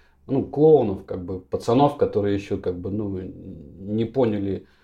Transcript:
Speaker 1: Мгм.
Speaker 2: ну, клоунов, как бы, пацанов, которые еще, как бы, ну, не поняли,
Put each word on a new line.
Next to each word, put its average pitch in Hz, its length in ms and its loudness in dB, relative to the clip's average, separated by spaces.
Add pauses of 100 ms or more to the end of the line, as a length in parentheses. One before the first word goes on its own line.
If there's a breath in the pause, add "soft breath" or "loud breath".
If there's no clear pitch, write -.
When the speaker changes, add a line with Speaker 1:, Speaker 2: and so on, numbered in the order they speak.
(280 soft breath)
Speaker 1:
Мгм. - 0 -
Speaker 2:
ну, 127 180 -2
клоунов, 135 600 4
как 95 200 -10
бы, 92 140 -8
пацанов, 135 580 2
которые 101 380 0
еще, 101 220 -4
как 90 220 -4
бы, 92 120 -8
ну, 101 280 -4
не 90 880 -8
поняли, 101 600 -2 (180 soft breath)